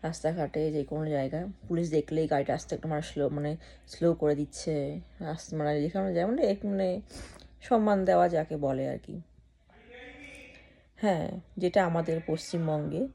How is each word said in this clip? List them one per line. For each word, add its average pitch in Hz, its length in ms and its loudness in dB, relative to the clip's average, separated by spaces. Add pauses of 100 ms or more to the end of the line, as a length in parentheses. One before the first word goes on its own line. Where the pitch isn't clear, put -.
রাস্তাঘাটে 160 560 -2 (140)
যে 151 60 0 (100)
কোনো 156 140 -2 (100)
জায়গায় 135 300 -2 (220)
পুলিশ 170 200 0 (100)
দেখলেই 156 360 0
গাড়িটা 143 240 2
আস্তে - 180 -8
একটা - 160 -6
মানে 151 200 -2
স্লো, 143 180 0
মানে 147 220 -2 (420)
স্লো 170 160 2 (120)
করে 151 180 4
দিচ্ছে, 147 340 -4 (600)
আস-, - 240 -10
মানে 151 140 0 (120)
যেখানে 190 320 -2
যায় 170 160 2
মানে 294 200 2
এক 202 80 -2 (120)
মানে 190 180 0 (760)
সম্মান 214 300 6 (120)
দেওয়া 175 160 8 (100)
যাকে 160 200 -2 (100)
বলে 135 180 0 (100)
আর 127 120 -8
কি। - 100 -12 (1800)
হ্যাঁ, 190 280 2 (340)
যেটা 180 180 4 (100)
আমাদের 165 280 2 (100)
পশ্চিমবঙ্গে 156 760 -2 (140)